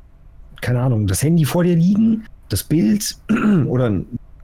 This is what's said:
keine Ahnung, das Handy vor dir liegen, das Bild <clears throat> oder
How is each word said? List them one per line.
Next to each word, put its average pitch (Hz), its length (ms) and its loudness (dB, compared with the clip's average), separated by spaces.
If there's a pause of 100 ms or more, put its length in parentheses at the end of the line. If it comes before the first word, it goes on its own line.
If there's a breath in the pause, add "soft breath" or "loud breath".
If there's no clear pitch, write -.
(600)
keine 123 200 -2
Ahnung, 117 280 0
das 92 140 -2
Handy 160 220 2
vor 175 200 0
dir 175 120 2
liegen, 214 480 2 (240)
das - 140 -4
Bild 208 540 0 (120)
<clears throat> 208 380 2
oder 123 200 0 (580)